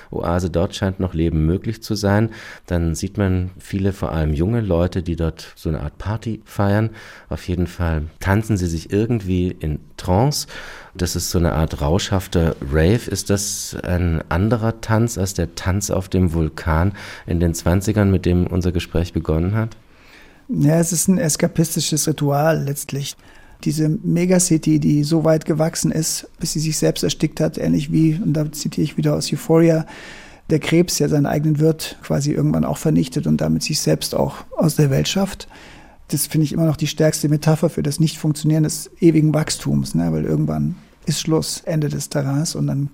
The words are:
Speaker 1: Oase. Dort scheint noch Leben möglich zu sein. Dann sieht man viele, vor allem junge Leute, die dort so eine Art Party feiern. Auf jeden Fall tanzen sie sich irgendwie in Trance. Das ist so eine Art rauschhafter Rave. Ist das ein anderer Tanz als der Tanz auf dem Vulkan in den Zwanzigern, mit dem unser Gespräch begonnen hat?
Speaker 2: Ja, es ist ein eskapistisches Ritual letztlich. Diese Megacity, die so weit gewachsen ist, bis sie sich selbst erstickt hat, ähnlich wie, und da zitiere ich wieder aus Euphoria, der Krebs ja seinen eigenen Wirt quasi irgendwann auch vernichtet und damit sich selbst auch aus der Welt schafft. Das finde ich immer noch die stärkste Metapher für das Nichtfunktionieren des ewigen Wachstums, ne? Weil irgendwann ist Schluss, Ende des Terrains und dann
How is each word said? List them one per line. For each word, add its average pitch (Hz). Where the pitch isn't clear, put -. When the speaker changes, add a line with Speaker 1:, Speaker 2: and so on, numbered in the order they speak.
Speaker 1:
Oase. 90
Dort 85
scheint 95
noch 92
Leben 80
möglich 98
zu -
sein. 104
Dann 85
sieht 95
man 92
viele, 98
vor 82
allem 78
junge 92
Leute, 90
die 85
dort 82
so -
eine 76
Art 73
Party 107
feiern. 104
Auf -
jeden 90
Fall 82
tanzen 107
sie 90
sich 82
irgendwie 95
in 76
Trance. 113
Das 87
ist 87
so 92
eine 82
Art 76
rauschhafter 85
Rave. 82
Ist -
das -
ein 87
anderer 110
Tanz 113
als 98
der 82
Tanz 98
auf 92
dem 92
Vulkan 82
in 87
den 85
Zwanzigern, 98
mit 92
dem 90
unser 90
Gespräch 85
begonnen 82
hat? 113
Speaker 2:
Ja, 160
es 165
ist 160
ein 185
eskapistisches 160
Ritual 147
letztlich. 139
Diese 156
Megacity, 170
die 147
so 156
weit 160
gewachsen 160
ist, -
bis -
sie 156
sich 156
selbst 160
erstickt 156
hat, 156
ähnlich 160
wie, 160
und 156
da 151
zitiere -
ich 151
wieder 151
aus 156
Euphoria, 165
der 156
Krebs 170
ja 147
seinen 147
eigenen 151
Wirt 156
quasi 147
irgendwann 151
auch 147
vernichtet 156
und 156
damit 156
sich 151
selbst -
auch -
aus 190
der 147
Welt 147
schafft. -
Das -
finde 156
ich 143
immer 165
noch 147
die 156
stärkste 156
Metapher 156
für -
das 147
Nichtfunktionieren 156
des -
ewigen 156
Wachstums, 143
ne? 85
Weil 78
irgendwann 156
ist 151
Schluss, 156
Ende 156
des 143
Terrains 143
und 147
dann 143